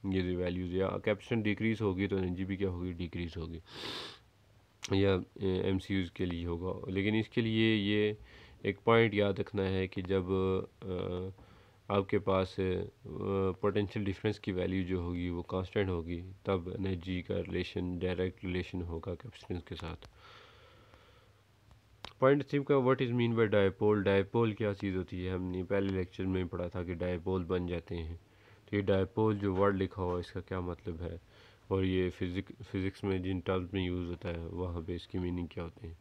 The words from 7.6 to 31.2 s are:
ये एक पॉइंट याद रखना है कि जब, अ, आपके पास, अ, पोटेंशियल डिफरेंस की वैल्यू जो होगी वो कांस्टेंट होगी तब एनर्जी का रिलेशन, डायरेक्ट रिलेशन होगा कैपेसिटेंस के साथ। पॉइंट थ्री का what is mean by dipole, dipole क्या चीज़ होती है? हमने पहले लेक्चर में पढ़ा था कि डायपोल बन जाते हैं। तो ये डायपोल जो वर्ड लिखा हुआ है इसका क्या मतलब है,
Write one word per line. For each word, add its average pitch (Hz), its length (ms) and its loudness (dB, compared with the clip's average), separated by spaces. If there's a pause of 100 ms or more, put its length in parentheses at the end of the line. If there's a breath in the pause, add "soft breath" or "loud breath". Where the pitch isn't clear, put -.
ये 104 420 2 (480 loud breath)
एक 98 200 0
पॉइंट 117 280 6
याद 101 260 4
रखना 101 240 -2
है 95 240 2
कि 95 140 -6
जब, 95 220 2 (600)
अ, 92 1080 -6
आपके 98 260 4
पास, 95 400 2
अ, 92 300 0 (720)
पोटेंशियल 104 440 0
डिफरेंस 101 340 -2
की - 120 -4
वैल्यू 90 320 0
जो 90 180 0
होगी 87 280 -2
वो 87 120 -4
कांस्टेंट 95 480 -2
होगी 85 320 -4
तब 92 580 -4
एनर्जी 90 420 -2
का 95 180 -2
रिलेशन, 90 600 -4
डायरेक्ट 90 460 -2
रिलेशन 90 360 -4
होगा 85 320 -6
कैपेसिटेंस - 560 -10
के 95 60 -8
साथ। 80 340 -10 (2000 loud breath)
पॉइंट 135 240 6
थ्री 143 160 0 (120)
का 143 40 8
what 131 260 4
is 120 100 0
mean 117 240 4
by 113 180 6
dipole, 104 520 4
dipole 101 500 4
क्या 104 180 -2
चीज़ 98 220 -2
होती 90 280 -4
है? 92 120 -2
हमने 92 280 -2
पहले 98 300 0
लेक्चर 92 300 -2
में 92 240 0
पढ़ा 87 200 -4
था 87 160 -6
कि 87 100 -4
डायपोल 90 500 -2
बन 90 240 0
जाते 85 280 -4
हैं। 85 240 -6 (520 loud breath)
तो 104 60 2
ये 104 60 2
डायपोल 101 520 2
जो 98 180 0
वर्ड 98 220 6
लिखा 95 260 -2
हुआ 90 120 -2
है 90 60 -2
इसका 87 220 -8
क्या 92 200 -4
मतलब 87 400 -6
है, 85 200 -8 (500 loud breath)